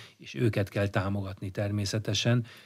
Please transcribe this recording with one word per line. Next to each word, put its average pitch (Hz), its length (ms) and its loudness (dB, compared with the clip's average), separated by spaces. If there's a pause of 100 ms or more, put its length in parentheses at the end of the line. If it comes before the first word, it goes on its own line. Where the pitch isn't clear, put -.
(160)
és - 180 -16
őket 104 340 2
kell 101 200 0
támogatni 98 600 -2
természetesen. 104 920 0 (220)